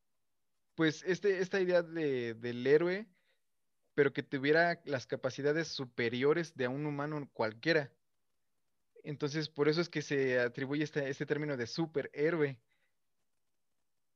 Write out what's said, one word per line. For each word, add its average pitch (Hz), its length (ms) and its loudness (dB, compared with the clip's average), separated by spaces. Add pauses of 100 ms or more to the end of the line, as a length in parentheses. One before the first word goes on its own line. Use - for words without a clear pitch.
(760)
pues, 156 320 2
este, 185 320 0
esta 190 200 -2
idea 180 220 4
de, 143 540 -2
del 120 320 -6
héroe 175 400 4 (920)
pero 139 140 4
que 139 100 -4
tuviera 151 640 2
las 139 220 -4
capacidades 143 600 -2
superiores 131 880 -2
de 131 80 -4
a 123 60 0
un 143 160 -4
humano 147 480 -6
cualquiera. 127 580 0 (1120)
Entonces, 147 460 -4
por 143 180 2
eso 156 140 4
es 165 80 -2
que 151 120 -2
se 135 380 2
atribuye 135 460 0
este, 143 240 -4
este 139 160 -6
término 147 320 -2
de 117 100 -4
superhéroe, 151 880 0 (1600)